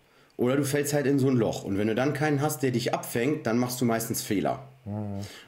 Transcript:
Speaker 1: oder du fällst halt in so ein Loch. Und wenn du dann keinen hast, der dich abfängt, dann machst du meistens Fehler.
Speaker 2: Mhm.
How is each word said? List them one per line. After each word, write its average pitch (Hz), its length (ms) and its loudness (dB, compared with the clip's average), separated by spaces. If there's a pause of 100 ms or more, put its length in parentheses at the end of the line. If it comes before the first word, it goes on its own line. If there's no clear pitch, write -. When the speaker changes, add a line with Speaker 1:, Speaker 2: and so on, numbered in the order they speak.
(380)
Speaker 1:
oder 123 180 2
du 143 80 2
fällst 143 300 0
halt 147 120 2
in 143 120 4
so 131 100 4
ein 131 80 4
Loch. 95 280 0
Und 98 120 -2
wenn 104 120 2
du 110 60 0
dann 131 200 2
keinen 147 260 0
hast, 151 220 -2
der 131 80 2
dich 120 240 0
abfängt, 151 520 -2
dann 117 120 2
machst 123 240 -2
du - 20 2
meistens 113 380 0
Fehler. 73 420 0 (220)
Speaker 2:
Mhm. 101 340 -6 (280)